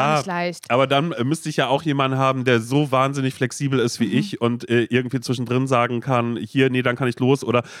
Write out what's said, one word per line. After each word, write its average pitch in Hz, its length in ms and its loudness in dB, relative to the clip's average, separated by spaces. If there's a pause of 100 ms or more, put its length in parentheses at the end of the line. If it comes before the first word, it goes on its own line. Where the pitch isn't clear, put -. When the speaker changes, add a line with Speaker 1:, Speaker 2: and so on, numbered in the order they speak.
Speaker 1:
Ja, 156 100 2
Speaker 2:
nicht 135 80 -2
leicht. 175 460 -6
Speaker 1:
aber 131 160 4
dann, 143 240 2
äh, 117 120 -4
müsste 147 260 -2
ich 151 80 -6
ja 139 100 2
auch 139 160 0
jemanden 139 340 0
haben, 131 280 0
der 123 160 4
so 135 300 0
wahnsinnig 131 440 0
flexibel 131 440 -2
ist 120 200 0
wie 117 80 2
Speaker 2:
Mhm. 117 100 0
Speaker 1:
ich 196 240 -2
und, 117 280 -2
äh, 117 200 2
irgendwie 123 300 0
zwischendrin 123 480 -2
sagen 120 320 0
kann, 120 380 0
„Hier, 131 340 0
nee, 127 100 0
dann 123 140 0
kann 131 140 -2
ich 117 100 -6
los“ 131 240 2
oder 117 200 2 (180)